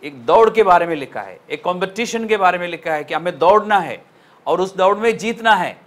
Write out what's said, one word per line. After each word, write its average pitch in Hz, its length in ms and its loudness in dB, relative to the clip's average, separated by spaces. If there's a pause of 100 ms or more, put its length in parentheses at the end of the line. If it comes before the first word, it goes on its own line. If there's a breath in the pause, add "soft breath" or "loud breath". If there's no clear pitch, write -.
एक 135 220 -16
दौड़ 220 240 4
के 220 140 2
बारे 175 240 4
में 165 80 -4
लिखा 127 260 -8
है, 95 180 -16 (100)
एक 151 140 -10
कॉम्पिटिशन 190 640 -6
के 214 100 0
बारे 180 200 2
में 175 100 -6
लिखा 165 260 -6
है 151 100 -4
कि 160 100 -10
हमें 160 260 -4
दौड़ना 208 400 4
है 135 240 -8 (440 soft breath)
और 170 140 0
उस 190 140 -6
दौड़ 190 220 2
में 220 200 0
जीतना 220 380 0
है 151 320 -4